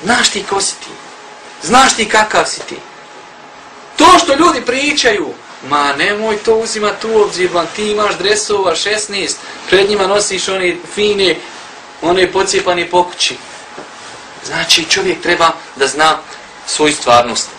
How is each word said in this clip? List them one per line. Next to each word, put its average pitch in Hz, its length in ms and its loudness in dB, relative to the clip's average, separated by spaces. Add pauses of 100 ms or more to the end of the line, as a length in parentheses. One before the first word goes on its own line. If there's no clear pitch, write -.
Znaš 247 260 2
ti 196 200 -6
ko 196 100 0
si - 140 -4
ti. - 160 -16 (720)
Znaš 247 340 4
ti 214 120 -2
kakav 214 360 2
si - 160 -8
ti. - 160 -12 (1200)
To 359 220 8
što 277 160 2
ljudi 311 320 4
pričaju, 247 680 0 (340)
ma 143 280 2
nemoj 208 400 0
to 220 180 2
uzimat 214 500 -2
u 220 180 4
obzir, 175 300 0
vam 170 140 0 (100)
ti 214 140 -2
imaš 208 280 0
dresova 196 560 0
šesnaest, 202 640 -4 (300)
pred 196 220 4
njima 196 160 2
nosiš 202 420 0
one 185 280 0 (180)
fine, 202 420 2 (640)
one 180 300 2
pocijepane 180 580 0
po 180 140 4
kući. - 320 -4 (1080)
Znači, - 380 0
čovjek 185 380 -2
treba 165 280 2 (260)
da 135 100 2
zna 151 320 2 (480)
svoju 151 260 0
stvarnost. 120 560 2 (100)